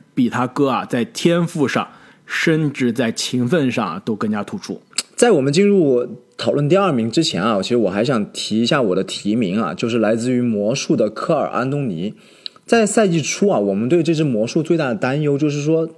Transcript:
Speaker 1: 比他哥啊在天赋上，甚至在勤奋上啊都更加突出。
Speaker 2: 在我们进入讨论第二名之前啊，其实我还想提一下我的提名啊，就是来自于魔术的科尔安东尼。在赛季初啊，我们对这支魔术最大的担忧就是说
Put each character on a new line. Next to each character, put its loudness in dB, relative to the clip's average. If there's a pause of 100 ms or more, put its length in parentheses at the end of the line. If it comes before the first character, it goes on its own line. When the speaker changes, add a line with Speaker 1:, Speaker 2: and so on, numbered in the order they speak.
(140)
Speaker 1:
比 2
他 0
哥 0
啊 -2
在 -2
天 2
赋 0
上， 0 (380)
甚 0
至 0
在 0
勤 -2
奋 2
上 -2
啊 -6
都 -4
更 -2
加 -2
突 -10
出。 -10 (340)
Speaker 2:
在 4
我 4
们 0
进 4
入 4 (300)
讨 -2
论 0
第 4
二 2
名 0
之 2
前 -2
啊， 2
其 -4
实 2
我 2
还 0
想 0
提 -2
一 2
下 2
我 0
的 0
提 -4
名 0
啊， -2
就 -4
是 0
来 2
自 -2
于 0
魔 0
术 -2
的 2
科 -2
尔 0
安 -2
东 -2
尼。 -6 (500)
在 0
赛 2
季 0
初 -2
啊， 2
我 0
们 -2
对 4
这 0
支 0
魔 0
术 -2
最 -2
大 -2
的 -2
担 -2
忧 2
就 0
是 -4
说 0